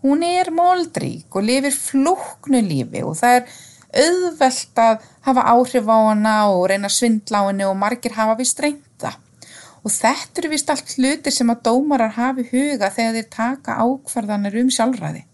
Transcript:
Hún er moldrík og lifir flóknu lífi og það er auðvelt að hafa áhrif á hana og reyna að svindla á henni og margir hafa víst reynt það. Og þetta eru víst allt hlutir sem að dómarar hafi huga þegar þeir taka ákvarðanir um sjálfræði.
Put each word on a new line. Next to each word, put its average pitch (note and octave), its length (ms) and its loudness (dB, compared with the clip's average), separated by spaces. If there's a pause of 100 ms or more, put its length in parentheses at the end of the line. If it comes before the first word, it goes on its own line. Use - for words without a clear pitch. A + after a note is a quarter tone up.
Hún D4 240 2
er F4+ 240 0
moldrík E4+ 880 0
og G3+ 80 -2
lifir C4+ 260 0
flóknu C#4 920 0
lífi C3+ 380 -4
og D#3+ 100 -6
það B3 240 4
er B3 100 -16 (420)
auðvelt D#4 880 0
að A3+ 300 2 (180)
hafa B3+ 260 2
áhrif B3 360 2
á A3+ 80 6 (120)
hana G#3+ 260 2 (160)
og F#3 200 2
reyna G3+ 180 -2
að - 80 -2
svindla G#3+ 460 0
á G3 60 0
henni G3 180 -2
og G3 120 -2
margir A3+ 360 -4
hafa A3 240 0
víst B3 240 -2
reynt D4 240 -4 (140)
það. - 160 -8 (640)
Og G#3+ 100 -4
þetta - 500 -2
eru D#4+ 100 -4
víst D4+ 180 -4
allt - 280 -4
hlutir C#4 360 0
sem A#3 160 2
að A#3 160 -2
dómarar A#3+ 500 2
hafi B3+ 360 -2
huga B3+ 420 0
þegar A3+ 240 -2
þeir A3+ 160 -8
taka A#3+ 480 -4
ákvarðanir G#3 800 -4
um B3+ 120 2
sjálfræði. A3+ 600 -4